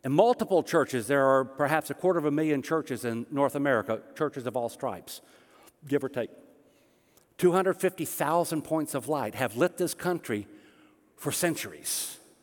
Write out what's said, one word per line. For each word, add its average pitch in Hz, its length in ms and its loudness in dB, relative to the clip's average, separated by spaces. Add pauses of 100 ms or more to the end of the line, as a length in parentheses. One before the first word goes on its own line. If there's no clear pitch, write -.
In 127 80 -2
multiple 208 500 4
churches, 120 440 0
there 139 180 4
are 135 180 6
perhaps 147 460 -2
a 143 40 -6
quarter 180 240 2
of 151 60 0
a 147 80 2
million 147 300 0
churches 151 420 -4
in 117 260 -4
North 139 240 2
America, 117 480 0 (140)
churches 135 320 -4
of 113 80 -6
all 120 140 -2
stripes, - 500 -8 (680)
give 135 200 0
or - 20 -4
take. 120 220 -4 (1080)
Two 175 140 6
hundred 185 220 2
fifty 185 320 -2
thousand 160 560 0
points 156 340 -2
of 127 140 -4
light 120 260 -2
have 117 220 -2
lit 175 180 2
this 175 180 -2
country 143 540 -4 (680)
for - 160 -4
centuries. - 840 -4 (260)